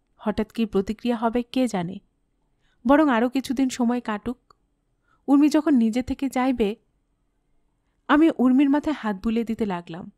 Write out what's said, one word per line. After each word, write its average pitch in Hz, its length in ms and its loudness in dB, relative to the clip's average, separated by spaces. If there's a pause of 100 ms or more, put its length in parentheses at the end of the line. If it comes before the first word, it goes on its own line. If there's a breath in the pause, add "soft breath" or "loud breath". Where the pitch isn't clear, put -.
(160)
হঠাৎ 214 360 -6
কী 226 140 -2
প্রতিক্রিয়া 214 520 -4
হবে 233 260 -2
কে 254 240 -2
জানে। 190 320 -6 (880)
বরং 285 220 6
আরও 240 200 2
কিছুদিন 262 400 -2
সময় 247 320 -2
কাটুক। 220 520 -10 (760)
উর্মি 285 220 6
যখন 302 260 2
নিজে 226 280 2
থেকে 269 260 -6
চাইবে। 247 460 -2 (1300)
আমি 302 300 4
উর্মির 262 320 4
মাথায় 294 260 0
হাত 214 280 -6
বুলিয়ে 226 220 -2
দিতে 220 200 -4
লাগলাম। 175 520 -10